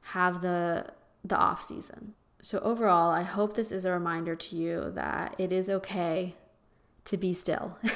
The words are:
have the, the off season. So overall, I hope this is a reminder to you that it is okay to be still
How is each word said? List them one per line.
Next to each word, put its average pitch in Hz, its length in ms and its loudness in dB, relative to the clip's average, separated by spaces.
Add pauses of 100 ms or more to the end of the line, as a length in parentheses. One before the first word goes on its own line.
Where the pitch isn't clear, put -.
have 180 420 0
the, 175 420 0 (380)
the 190 120 0
off - 280 4
season. - 500 -12 (300)
So - 160 -2
overall, 196 500 4
I 165 140 2
hope 202 320 0
this 220 160 -2
is 185 140 -2
a 185 60 2
reminder 165 440 -2
to - 200 -8
you 165 380 -2
that - 460 -2
it 180 120 0
is 185 160 2
okay 185 680 -2 (720)
to 196 120 -2
be 180 160 2
still - 420 -2 (200)